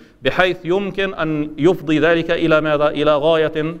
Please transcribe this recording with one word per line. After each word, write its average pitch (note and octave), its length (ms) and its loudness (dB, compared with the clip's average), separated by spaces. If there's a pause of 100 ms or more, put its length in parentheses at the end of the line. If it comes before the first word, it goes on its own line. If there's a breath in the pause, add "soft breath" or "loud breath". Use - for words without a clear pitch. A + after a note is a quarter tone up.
(220 loud breath)
بحيث F3 420 0
يمكن F#3+ 500 -4
أن D#3 440 -4
يفضي D#3 420 0
ذلك E3 320 2
إلى D#3+ 300 2
ماذا؟ D3+ 260 0
إلى D3+ 300 2
غاية D#3 640 0